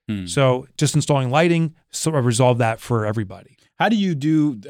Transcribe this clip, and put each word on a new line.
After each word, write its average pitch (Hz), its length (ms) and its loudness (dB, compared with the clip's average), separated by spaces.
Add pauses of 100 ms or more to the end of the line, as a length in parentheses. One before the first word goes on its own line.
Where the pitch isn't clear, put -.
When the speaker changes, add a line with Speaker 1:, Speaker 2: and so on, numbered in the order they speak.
Speaker 1:
Hmm. 98 160 -6
Speaker 2:
So 131 420 0 (100)
just 147 180 0
installing 139 340 0
lighting 165 460 0 (160)
sort - 240 -4
of 127 100 2
resolved 123 340 4
that 113 200 -2
for 113 260 -2
everybody. 101 520 -8 (220)
Speaker 1:
How 180 100 2
do 226 60 2
you 190 200 0
do, 147 440 0 (100)